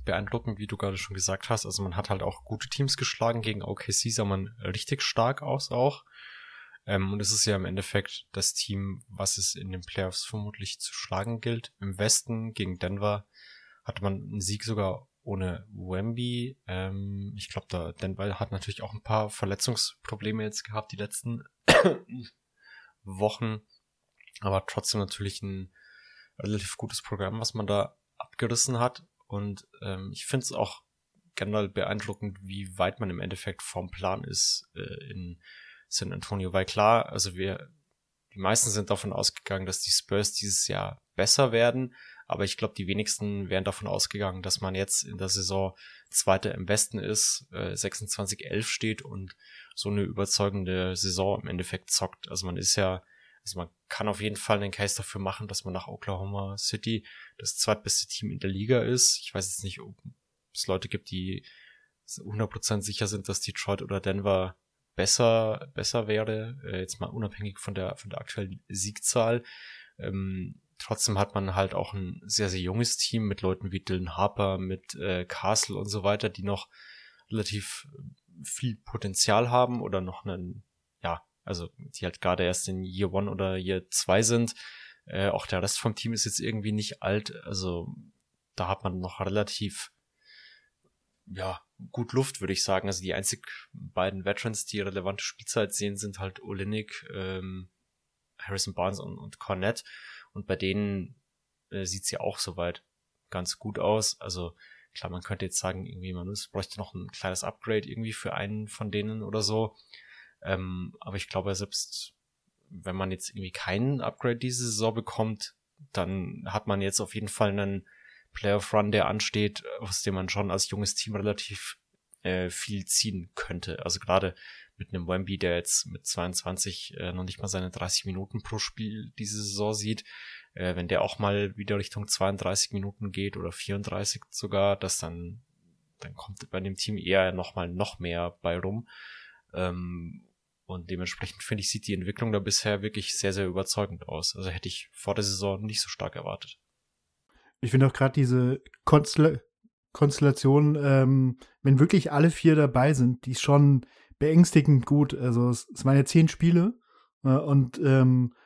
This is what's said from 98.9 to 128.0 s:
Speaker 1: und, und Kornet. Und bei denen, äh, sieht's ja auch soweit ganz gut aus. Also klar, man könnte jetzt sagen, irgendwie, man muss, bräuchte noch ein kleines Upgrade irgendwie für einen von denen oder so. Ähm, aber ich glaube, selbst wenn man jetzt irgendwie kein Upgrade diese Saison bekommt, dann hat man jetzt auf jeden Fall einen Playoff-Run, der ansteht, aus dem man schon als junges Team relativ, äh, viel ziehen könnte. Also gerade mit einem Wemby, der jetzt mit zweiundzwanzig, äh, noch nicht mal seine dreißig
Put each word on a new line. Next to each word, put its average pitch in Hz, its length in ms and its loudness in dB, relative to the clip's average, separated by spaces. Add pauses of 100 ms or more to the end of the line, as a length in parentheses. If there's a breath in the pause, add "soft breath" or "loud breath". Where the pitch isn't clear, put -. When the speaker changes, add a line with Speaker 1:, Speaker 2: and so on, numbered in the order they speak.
Speaker 1:
und, - 180 -10
und - 220 -16
Kornet. 98 440 -2 (500 loud breath)
Und 104 120 -10
bei 95 100 -2
denen, 98 600 -2 (560)
äh, 95 140 -6
sieht's 92 260 -4
ja - 80 -4
auch - 180 -2
soweit 87 460 -4 (460)
ganz 90 280 -4
gut 104 220 -6
aus. 107 400 2
Also 90 360 -8 (380 soft breath)
klar, - 180 -8
man 87 100 -8
könnte 98 240 -6
jetzt - 140 -4
sagen, 92 260 -4
irgendwie, 92 280 -10
man 90 140 -6
muss, 101 220 -8
bräuchte - 300 -8
noch 98 140 -10
ein 92 140 -10
kleines 92 360 -6
Upgrade - 440 -4
irgendwie 113 260 -6
für - 200 -8
einen 107 340 -4
von 104 240 -8
denen 107 320 -4
oder 104 180 -2
so. 107 340 0 (640 soft breath)
Ähm, 92 580 -4
aber 92 160 -8
ich - 140 -6
glaube, 98 240 -2
selbst - 640 -8 (540)
wenn 90 260 -8
man 95 160 -2
jetzt - 180 -6
irgendwie 92 220 -10
kein 123 500 0
Upgrade - 360 -2
diese 123 280 -4
Saison 113 280 2
bekommt, 110 640 -4 (360)
dann 92 560 -2
hat 92 200 -4
man 101 140 2
jetzt 98 180 0
auf 101 140 -6
jeden 104 140 -6
Fall 104 220 2
einen 98 380 -2 (440 soft breath)
Playoff-Run, 104 600 2
der 101 160 6
ansteht, 104 560 0 (160)
aus 101 240 -4
dem 101 100 0
man 95 160 -2
schon 101 220 0
als 92 180 2
junges 98 240 -2
Team - 220 -4
relativ, 101 640 -4 (440)
äh, 92 280 0
viel 98 360 -6
ziehen 95 480 0
könnte. - 500 -6
Also 82 160 -2
gerade 95 360 2 (420 loud breath)
mit - 160 -10
einem 87 140 -4
Wemby, 92 300 -2
der 87 180 2
jetzt - 320 0
mit - 180 -14
zweiundzwanzig, - 920 -4
äh, 87 140 -4
noch 90 120 -4
nicht 92 180 -8
mal 104 60 -4
seine 92 240 -4
dreißig - 340 -2